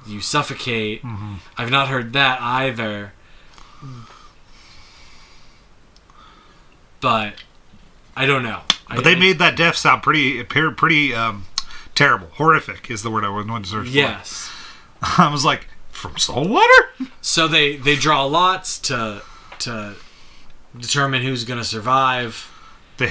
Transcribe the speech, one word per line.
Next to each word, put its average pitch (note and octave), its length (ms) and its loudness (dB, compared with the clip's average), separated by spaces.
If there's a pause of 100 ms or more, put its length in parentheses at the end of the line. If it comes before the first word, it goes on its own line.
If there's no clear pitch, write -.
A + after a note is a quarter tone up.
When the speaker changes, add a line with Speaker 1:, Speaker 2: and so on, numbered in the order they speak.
Speaker 1:
you G#2 160 -10
suffocate. A#2 800 -4
Speaker 2:
Mm-hmm. G#2 320 -10 (240)
Speaker 1:
I've A#2+ 120 -6
not C3+ 180 2
heard B2 260 -4
that C3 260 2
either. A#2 720 -4 (4000)
But G#2 340 2 (840)
I C3+ 100 0
don't C3+ 160 2
know. A2 180 -6 (280)
Speaker 2:
But A#2 100 -6
Speaker 1:
I, B2 40 0
Speaker 2:
they D#3 100 4
Speaker 1:
I F3 60 2
Speaker 2:
made F#3 200 4
that E3+ 180 4
death E3 200 2
sound C3 260 4
pretty, C#3+ 380 2
appear D3 300 0
pretty, D3 440 2
um, A2+ 300 -2 (500)
terrible. A#2+ 400 4
Horrific D3+ 560 2
is G#2+ 120 -6
the A2+ 80 -4
word A2 140 -2
I G2+ 40 0
wanted G#2 360 -6
to F#2 60 -10
search G#2+ 180 -4
for. B2+ 40 -8
Speaker 1:
Yes. C3 580 -2 (300)
Speaker 2:
<laughs> - 220 -20 (160)
I E3+ 140 8
was C#3+ 120 0
like, C#3+ 220 0 (240)
"From - 260 -10
salt C#3+ 320 0
water?" A4+ 400 8 (320)
Speaker 1:
So - 280 2
they, D3 280 2
they C#3+ 200 2
draw D3 280 4
lots F3+ 560 0
to, A2 420 -4 (380)
to G#2+ 340 -8 (840)
determine C3 440 0
who's B2+ 220 -2
gonna A#2 200 -6
survive. A#2+ 840 0 (500)
Speaker 2:
They, B2+ 120 2